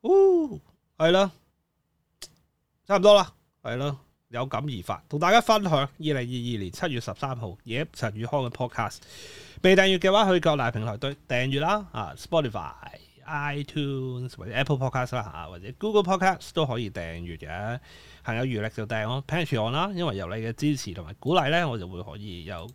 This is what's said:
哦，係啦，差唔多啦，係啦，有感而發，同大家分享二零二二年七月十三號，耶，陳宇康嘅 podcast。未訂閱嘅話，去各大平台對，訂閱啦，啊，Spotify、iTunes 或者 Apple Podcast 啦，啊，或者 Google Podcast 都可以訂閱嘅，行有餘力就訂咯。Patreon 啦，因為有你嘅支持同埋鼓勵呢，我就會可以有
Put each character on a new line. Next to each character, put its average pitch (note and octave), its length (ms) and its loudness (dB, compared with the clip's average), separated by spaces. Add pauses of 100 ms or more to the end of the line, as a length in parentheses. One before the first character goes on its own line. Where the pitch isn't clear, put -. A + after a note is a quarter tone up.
哦， E4+ 560 4 (380)
係 D#3+ 140 6
啦， F#3+ 200 4 (1500)
差 G3+ 120 2
唔 F3+ 40 2
多 G#3 120 10
啦， F#3+ 180 4 (300)
係 A#2 140 -4
啦， C3+ 220 -4 (300)
有 A#2+ 160 -4
感 C3+ 180 -4
而 B2 200 -6
發， - 260 -6
同 D3 100 -4
大 E3+ 120 4
家 A#3 100 10
分 A3 240 2
享 F3 80 2
二 C#3 160 2 (100)
零 D3+ 180 -2
二 B2+ 40 -2
二 - 40 -4
年 A#2+ 460 -4
七 E3+ 220 -4
月 A#2 80 -2
十 G2 140 -8
三 C3 200 -4
號， A2 300 -10
耶， B2 300 -4
陳 G#2+ 200 -4
宇 A2 120 -6
康 C#3+ 160 0
嘅 A#2+ 80 -4
podcast。 - 480 -4 (640)
未 F#3+ 120 8
訂 F#3+ 120 8
閱 F#3+ 120 2
嘅 F#3+ 140 4
話， G3+ 180 6
去 F3+ 100 4
各 D#3+ 160 4
大 A#2+ 140 0
平 G#2+ 140 -4
台 A2 140 -4
對， C#3 180 -6 (100)
訂 B2+ 220 0
閱 C#3 120 -2
啦， G3 300 0
啊， G2+ 280 -6
Spotify、 A2+ 560 -2 (520)
iTunes C#3 1080 -6
或 F#2 80 -14
者 G2 80 -10
Apple C3+ 240 2
Podcast B2+ 400 -2
啦， A#2 60 -2
啊， E2 240 -12
或 F2 120 -16
者 G2+ 200 -14
Google G#3 240 4
Podcast F#3 500 0
都 D#3+ 140 0
可 A#2+ 120 -2
以 G#2+ 120 -4
訂 E2+ 300 -8
閱 E2+ 180 -10
嘅， G2 420 -8 (420)
行 A2+ 140 -4
有 B2 80 0
餘 A#2+ 160 -2
力 G#2+ 80 -4
就 A2 180 -6
訂 A2 200 -2
咯。 C3 200 -4
Patreon C#3+ 440 0
啦， E3+ 240 0
因 F3 120 -2
為 G#2+ 100 -2
有 F#2+ 100 -4
你 F2+ 80 -6
嘅 A2 180 -6
支 D3 240 0
持 G2+ 160 -10
同 E2 140 -10
埋 G2+ 80 -14
鼓 D3+ 200 -2
勵 D3 160 4
呢， E3+ 160 2
我 A#2 120 -4
就 F2+ 100 -8
會 F2+ 140 -10
可 - 160 -12
以 F#2 260 -12
有 F2 300 -10